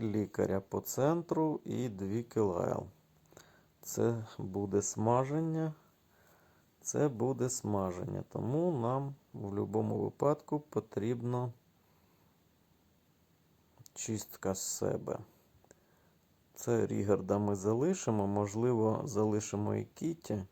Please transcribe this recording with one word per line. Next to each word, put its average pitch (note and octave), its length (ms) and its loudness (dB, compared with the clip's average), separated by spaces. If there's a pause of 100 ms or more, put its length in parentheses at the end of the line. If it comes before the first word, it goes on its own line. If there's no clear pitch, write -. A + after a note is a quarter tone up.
лікаря G2 600 2
по G2 200 -4
центру D#3 840 0
і A#2 240 -2
дві G2 340 -2
кілайл. F#2 600 2 (1000)
Це A2+ 420 0 (140)
буде G2+ 440 0
смаження. D3+ 920 0 (1080)
Це C#3 280 0
буде B2 420 0
смаження. F#2+ 800 -2
Тому D3 440 0
нам C3+ 420 -2 (180)
в - 60 -12
будь-якому G#2 600 -2
випадку C#3+ 600 0
потрібна A#2+ 920 -2 (2500)
чистка - 600 -4
з - 80 -8
себе. - 560 -2 (1400)
Це A2+ 320 0
Рігарда G2+ 520 2
ми G#2 180 2
залишимо. A2+ 720 2
Можливо, A2 760 2
залишимо G#2 720 0
і G#2 100 -2
Кіті. E3 680 -4